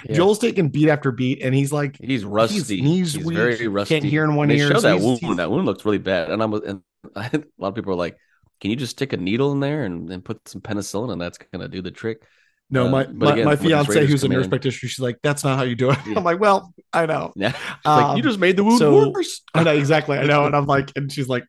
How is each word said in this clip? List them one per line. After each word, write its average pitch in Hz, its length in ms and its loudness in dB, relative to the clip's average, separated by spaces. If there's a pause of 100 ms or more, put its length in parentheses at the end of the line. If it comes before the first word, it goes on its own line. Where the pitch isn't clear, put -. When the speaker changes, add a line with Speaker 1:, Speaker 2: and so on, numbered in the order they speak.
Speaker 1:
Yeah. 143 100 -4
Speaker 2:
Joel's 202 240 4
taking 190 300 0
beat 151 200 2
after 143 220 0
beat, 127 300 -2
and 131 140 0
he's 139 160 2
like, 147 300 -4
Speaker 1:
He's 117 240 -4
rusty. 110 300 2
Speaker 2:
he's 160 160 -4 (120)
knees 165 300 2
Speaker 1:
He's 151 120 -6
Speaker 2:
weak, 165 120 -4
Speaker 1:
very 117 200 2
Speaker 2:
he 117 100 -4
Speaker 1:
rusty. 101 280 -2
Speaker 2:
can't 143 100 -2
hear 151 200 0
in 151 100 0
one 147 140 2
Speaker 1:
They 143 100 4
Speaker 2:
ear, 143 80 2
Speaker 1:
show - 80 2
Speaker 2:
so 233 60 2
Speaker 1:
that 107 140 4
Speaker 2:
he's, 92 80 0
Speaker 1:
wound. 120 180 2
Speaker 2:
he's 95 160 -2
Speaker 1:
That 85 140 -2
wound 156 140 0
looks 104 200 -2
really 104 120 2
bad. 90 320 -2
And 104 140 -2
I'm, 107 100 -2
and 98 280 -8 (160)
<laughs> - 180 -18
a 123 280 -4 (140)
lot 98 120 -4
of 101 60 -10
people 98 180 -6
are 87 40 -4
like, 85 200 -4 (420)
"Can 98 100 -4
you 117 80 0
just 127 140 -6
stick 135 220 -6
a 113 40 -4
needle 113 360 0
in 139 80 -2
there 143 240 -4
and, 87 240 -8
and 90 140 -10
put - 240 -12
some 95 140 -16
penicillin 104 500 -6
and 87 100 -8
that's 87 160 -10
gonna 90 320 -14
do 95 120 -12
the 90 100 -10
trick?" 113 300 -10 (480)
Speaker 2:
No, 127 180 0
Speaker 1:
Uh, - 20 0
Speaker 2:
my, 135 140 2
Speaker 1:
but - 120 -10
Speaker 2:
my, - 180 2
Speaker 1:
again, 113 120 2
Speaker 2:
my - 60 4
Speaker 1:
what 143 80 0
does 147 80 0
Speaker 2:
fiance, 147 260 2
Speaker 1:
Rangers 147 160 4
Speaker 2:
who's 139 140 2
a 135 60 0
nurse 127 60 0
Speaker 1:
command? 131 160 0
Speaker 2:
practitioner, 127 380 -4
she's - 100 -10
like, 123 220 -4
"That's 143 220 -2
not 135 140 0
how 135 60 -2
you 120 120 -2
do 127 160 2
it." 143 100 2
<laughs> - 60 -14
Speaker 1:
Yeah. 107 100 -2
Speaker 2:
I'm 185 60 -2
like, 175 160 0
"Well, 196 340 2 (180)
I 170 140 0
know." 156 300 -4
Speaker 1:
Yeah. 104 160 -2
<laughs> - 0 -
She's - 80 -8 (260)
like, 143 320 4
"You 135 40 -2
Speaker 2:
Um, - 20 -
Speaker 1:
just 226 160 0
made 185 180 4
the 202 60 2
wound 226 160 6
Speaker 2:
so 139 320 6
Speaker 1:
worse." - 300 -6 (120)
Speaker 2:
I 160 100 4
know, 156 100 4
exactly. 147 440 2
I 139 80 0
know. 147 200 4
And 147 100 0
Speaker 1:
<laughs> - 0 -
Speaker 2:
I'm 143 100 2
like, 139 300 0
and 139 160 -6
she's 135 160 -6
like, 123 220 -2